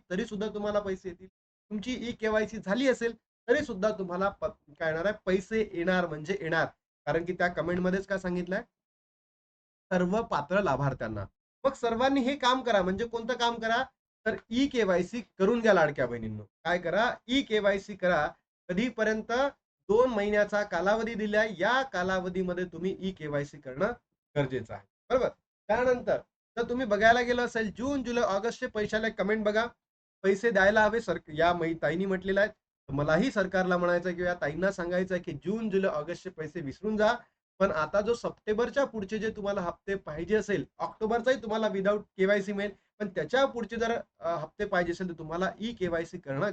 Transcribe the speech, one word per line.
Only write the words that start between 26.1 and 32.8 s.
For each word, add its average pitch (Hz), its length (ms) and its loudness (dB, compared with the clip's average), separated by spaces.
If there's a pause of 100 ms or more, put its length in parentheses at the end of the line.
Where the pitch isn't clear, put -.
तर 240 120 0
तुम्ही 247 160 -2
बघायला 220 360 6
गेलं 240 240 0
असेल, 220 320 -4
जून, 269 260 -2
जुलै, 240 180 -2
ऑगस्टचे 226 460 -2
पैशाला 214 420 -2
कमेंट 214 360 0
बघा. 214 200 2 (580)
पैसे 202 280 4
द्यायला 202 320 6
हवे 214 180 2
सर-, 170 260 2
या 160 260 4
मै-, 165 280 0
ताईंनी 165 240 0
म्हटलेलं 190 360 0
आहे. 214 80 4 (400)